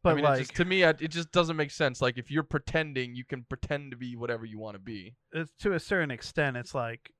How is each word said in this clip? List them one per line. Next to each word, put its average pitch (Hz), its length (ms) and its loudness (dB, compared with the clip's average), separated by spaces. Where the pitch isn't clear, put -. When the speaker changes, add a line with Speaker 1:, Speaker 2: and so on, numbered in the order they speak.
Speaker 1:
But, 175 80 6
Speaker 2:
I 156 60 6
mean, 143 100 2
it 139 120 6
just, 131 120 -4
Speaker 1:
like - 60 -8
Speaker 2:
to 175 100 4
me, 185 180 6
I, 160 60 8
it 156 180 -2
just 165 240 -6
doesn't 165 240 4
make 147 140 0
sense. 131 320 0
Like, 123 160 2
if 117 120 -12
you're 151 120 2
pretending, 139 720 -2
you 123 100 -10
can 127 200 -8
pretend 143 480 -6
to 123 40 -10
be 123 200 -8
whatever 117 280 -4
you 107 140 -12
wanna 104 220 -10
be. 104 340 -12
Speaker 1:
It's, 160 280 -6
to 202 120 2
a 165 80 2
certain 170 300 0
extent, 131 480 -2
it's - 160 -12
like 117 460 -6